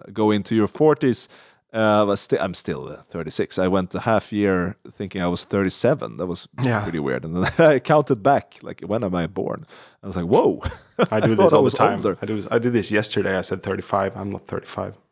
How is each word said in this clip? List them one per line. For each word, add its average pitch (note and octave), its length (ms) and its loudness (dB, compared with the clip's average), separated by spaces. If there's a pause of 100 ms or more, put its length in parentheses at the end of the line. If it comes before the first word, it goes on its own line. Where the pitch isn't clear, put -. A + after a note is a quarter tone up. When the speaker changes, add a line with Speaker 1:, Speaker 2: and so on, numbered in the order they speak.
(120)
Speaker 1:
go G#2+ 200 2
into G#2 240 0
your G#2+ 120 4
forties. D3+ 640 2 (420)
Uh, G#2+ 340 4
but G2+ 120 0
sti-, - 220 -2
I'm F2+ 140 -4
still, C2+ 340 -6
uh, C2 100 -14 (120)
thirty-six. - 480 -6
I F#2 100 2
went F#2 280 0
a F2+ 60 -6
half A2 300 0
year F#2+ 440 0 (160)
thinking F#2+ 320 -8
I F2 40 0
was F2 160 -2
thirty-seven. G2 760 -2
That F2+ 100 -6
was F2 200 -8 (140)
Speaker 2:
Yeah. A2+ 220 0
Speaker 1:
pretty E2 160 -4
weird. C2+ 260 -4
And D#2+ 100 -8
then F2+ 220 -2
<laughs> D#3 180 8
I B2 40 2
counted C#3+ 420 2
back, C#3 400 0
like, - 200 -14
when A2 220 -4
am F2+ 120 -2
I E2+ 120 -2
born? - 380 -6 (380)
I G2+ 40 -12
was F#2 80 -8
like, F2 120 -4
"Whoa." A#2+ 340 2 (220)
<laughs> - 280 -2
Speaker 2:
I A2 80 2
do - 60 0
Speaker 1:
I - 40 4
Speaker 2:
this G3+ 80 2
Speaker 1:
thought F#3 160 6
I - 20 6
Speaker 2:
all - 60 6
the - 20 6
Speaker 1:
was A#2+ 100 2
Speaker 2:
time. G#2 240 2
Speaker 1:
older. F#2 240 -2
Speaker 2:
I - 60 -8
do A2 80 -4
this, G2+ 160 -6
I A#2 80 2
did A#2+ 140 -2
this G#2 180 0
yesterday. G2+ 440 0
I F2+ 60 0
said F#2+ 220 -6
thirty-five. G2 520 -4
I'm G2+ 160 -8
not F#2+ 160 -10
thirty-five. G2 460 -8 (180)